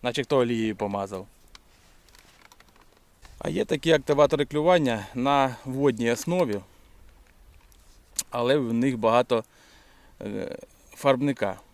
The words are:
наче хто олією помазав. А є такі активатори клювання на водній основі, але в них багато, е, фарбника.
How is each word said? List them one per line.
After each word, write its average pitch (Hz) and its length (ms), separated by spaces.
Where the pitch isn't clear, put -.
наче 123 200
хто 135 160
олією 113 380
помазав. 101 500
А - 100
є 170 160
такі 160 280
активатори 147 520
клювання 147 720
на 135 500
водній 131 460
основі, 123 500
але 123 260
в 123 160
них 120 260
багато, 113 460
е, 104 380
фарбника. 131 680